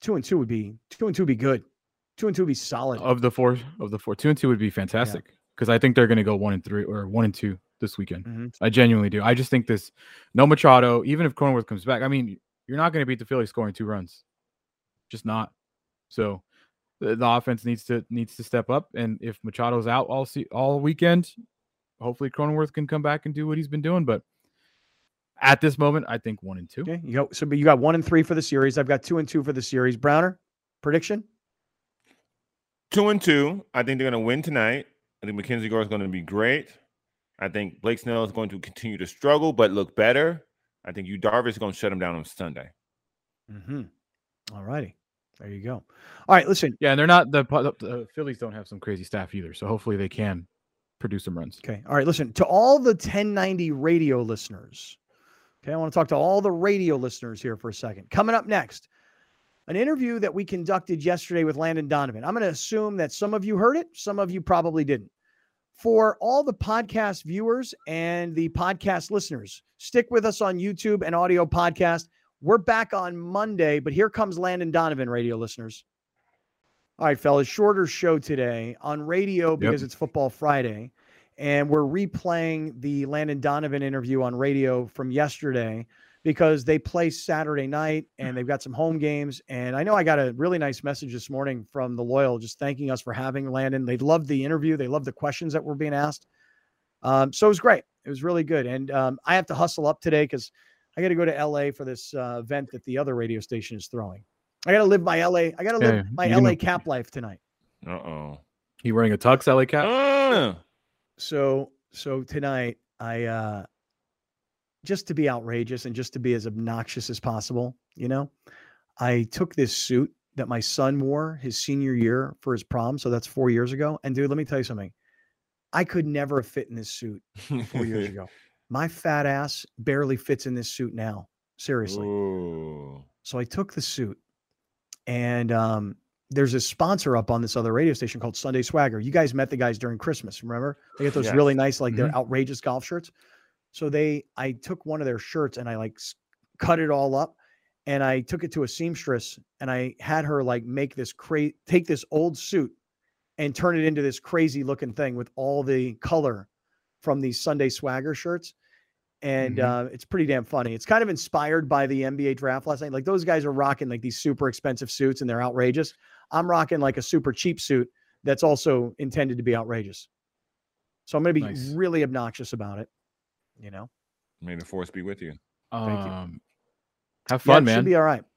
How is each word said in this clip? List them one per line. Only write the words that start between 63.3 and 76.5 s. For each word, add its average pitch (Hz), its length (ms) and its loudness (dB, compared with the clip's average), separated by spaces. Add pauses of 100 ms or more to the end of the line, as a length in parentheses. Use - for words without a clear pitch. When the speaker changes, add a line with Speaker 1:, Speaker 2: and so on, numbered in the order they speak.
Speaker 1:
of 196 100 -2
you 208 140 0
heard 240 180 4
it, 339 160 -4
some 202 260 -6
of 190 120 0
you 185 100 -6
probably 165 440 2
didn't. 127 260 -2 (640)
For 220 480 4
all 262 220 2
the 247 100 -2
podcast 214 720 -2
viewers 226 500 -2 (120)
and 165 480 -4
the 165 160 0
podcast 180 600 -2
listeners, 151 520 -6 (140)
stick 240 340 0
with 226 140 2
us 220 160 0
on 190 160 0
YouTube 196 480 -2
and 165 100 -2
audio 175 300 4
podcast. 170 640 0 (340)
We're 196 160 6
back 226 360 0
on 180 220 -4
Monday, 175 640 0
but 143 140 -4
here 202 160 4
comes 196 280 -2
Landon 180 320 -2
Donovan, 151 400 2
radio 120 260 -2
listeners. 113 480 -10 (1120)